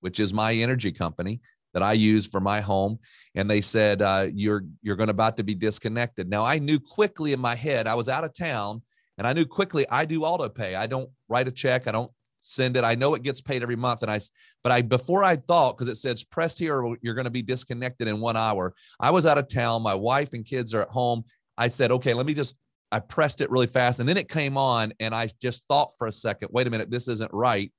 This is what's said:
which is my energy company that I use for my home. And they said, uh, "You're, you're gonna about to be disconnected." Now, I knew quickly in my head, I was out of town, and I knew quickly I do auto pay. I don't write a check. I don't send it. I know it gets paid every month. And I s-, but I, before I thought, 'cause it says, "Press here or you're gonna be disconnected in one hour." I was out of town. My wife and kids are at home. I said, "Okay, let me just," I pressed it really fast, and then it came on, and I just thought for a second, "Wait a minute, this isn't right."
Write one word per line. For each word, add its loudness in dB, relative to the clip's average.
which -4
is 2
my 2
energy 0
company -4
that 0
I 2
use 4
for -4
my 0
home. -2
And 0
they 4
said, 2
uh, 4
"You're, 0
you're -4
gonna 2
about 2
to -2
be -2
disconnected." -4
Now, 2
I 2
knew 2
quickly -2
in 0
my 0
head, -2
I 0
was -2
out -2
of -8
town, -6
and -2
I 0
knew 2
quickly 0
I 2
do -2
auto -2
pay. -6
I -2
don't -6
write 2
a -2
check. 0
I 0
don't -4
send 0
it. 4
I 4
know 2
it -4
gets -6
paid -4
every -2
month. -2
And -2
I 0
s-, -8
but 2
I, 6
before 2
I 6
thought, 2
'cause -6
it -6
says, -4
"Press -4
here -2
or -4
you're -4
gonna -4
be -4
disconnected -6
in -2
one 0
hour." 0
I 2
was 4
out 6
of 0
town. 0
My 0
wife -2
and -10
kids -6
are 0
at -4
home. -2
I 2
said, 2
"Okay, 2
let 0
me 0
just," -4
I 0
pressed 0
it -2
really 4
fast, 2
and 0
then 2
it -2
came -2
on, 0
and -4
I -2
just -6
thought 2
for -6
a -6
second, -6
"Wait 2
a -2
minute, -4
this -4
isn't -4
right." 0